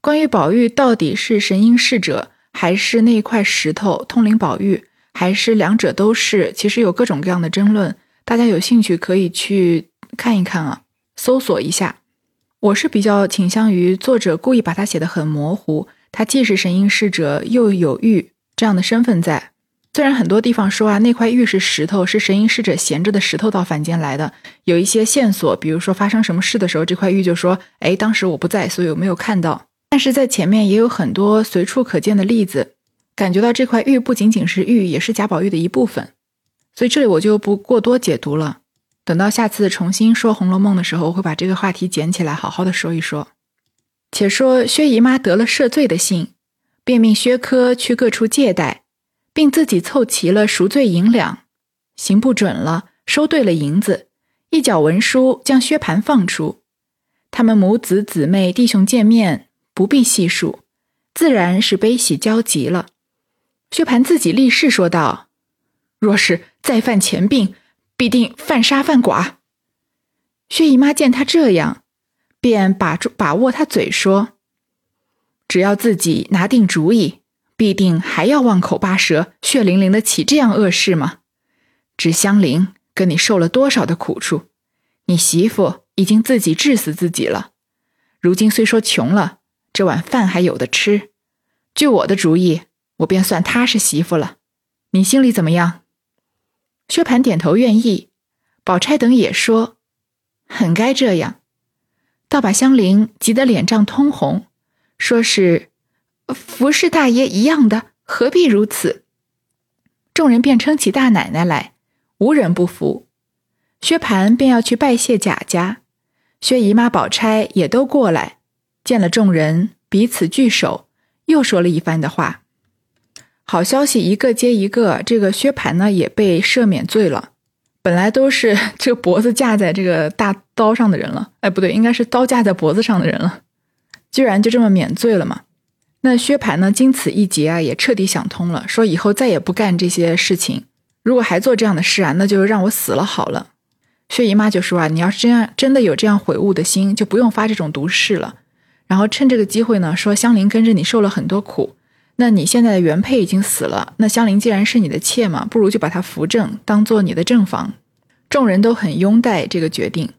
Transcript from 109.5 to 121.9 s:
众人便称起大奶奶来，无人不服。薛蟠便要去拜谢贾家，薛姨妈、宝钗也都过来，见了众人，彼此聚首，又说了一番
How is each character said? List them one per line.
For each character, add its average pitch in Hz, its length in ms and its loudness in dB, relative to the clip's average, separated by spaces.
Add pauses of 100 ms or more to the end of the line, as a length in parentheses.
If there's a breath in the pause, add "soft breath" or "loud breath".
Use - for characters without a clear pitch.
众 320 140 2
人 233 140 4
便 254 160 4
称 294 180 0
起 - 140 0
大 269 200 2
奶 196 200 2
奶 165 140 -2
来， 160 300 -4 (440)
无 240 140 2
人 220 200 2
不 180 140 0
服。 - 400 -6 (760)
薛 330 180 0
蟠 240 380 2
便 269 140 2
要 240 100 4
去 226 140 -2
拜 254 220 0
谢 240 200 0
贾 185 200 -2 (100)
家， 180 360 -4 (580)
薛 254 200 0
姨 208 140 2
妈、 233 160 4
宝 156 180 -2
钗 220 460 0
也 170 140 0
都 254 160 0
过 262 260 0
来， - 280 -4 (440)
见 247 160 0
了 175 120 2
众 208 200 2
人， 160 400 0 (180)
彼 208 180 2
此 214 200 -4
聚 254 220 0
首， - 400 -4 (380)
又 311 160 2
说 202 180 0
了 175 80 2
一 165 100 0
番 160 220 -4